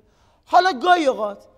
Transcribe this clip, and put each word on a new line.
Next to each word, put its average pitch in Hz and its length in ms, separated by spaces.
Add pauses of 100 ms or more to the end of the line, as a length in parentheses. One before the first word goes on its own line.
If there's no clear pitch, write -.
(440)
حالا 359 280
گاهی 330 340
اوقات 208 520